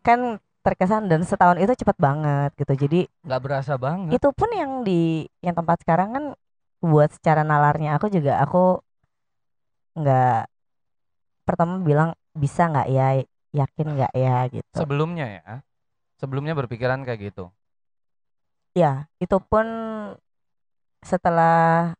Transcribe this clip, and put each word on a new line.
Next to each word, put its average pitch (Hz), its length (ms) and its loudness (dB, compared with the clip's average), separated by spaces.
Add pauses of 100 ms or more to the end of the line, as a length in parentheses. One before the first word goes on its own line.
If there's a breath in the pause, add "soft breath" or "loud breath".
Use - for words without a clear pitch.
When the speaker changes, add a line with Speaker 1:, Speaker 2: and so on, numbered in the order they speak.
Speaker 1:
kan 240 400 0 (180)
terkesan 202 460 0
dan 165 160 2
setahun 175 400 2
itu 226 160 2
cepet - 180 0
banget 143 600 0
gitu. 139 220 -2
Jadi 143 220 2 (200)
Speaker 2:
Nggak 131 240 -4
berasa 139 320 -4
banget. 156 400 -4
Speaker 1:
itu 285 140 2
pun 392 200 -2
yang 285 300 -4
di, 165 480 0 (100)
yang 175 140 -4
tempat 170 320 -2
sekarang 175 260 2
kan 277 140 -6 (560)
buat 151 320 4
secara 156 320 0
nalarnya 147 560 2
aku 214 80 -2
juga, 147 320 0
aku 180 400 2 (1120)
nggak, 127 540 2 (960)
pertama 180 380 -2
bilang, 156 280 2 (220)
"Bisa 156 340 0
nggak 147 220 -2
ya? 131 180 2 (460)
Yakin 147 400 -4
nggak 135 220 -2
ya?" 127 220 0 (120)
gitu. - 240 -10
Speaker 2:
Sebelumnya 151 560 -4
ya? 98 320 -14 (560)
Sebelumnya 143 380 -6
berpikiran 127 500 -4
kayak 120 240 -8
gitu? 92 240 -14 (1200)
Speaker 1:
Ya, 147 460 0
itu 180 240 -2
pun 220 240 0 (1300)
setelah 165 1000 2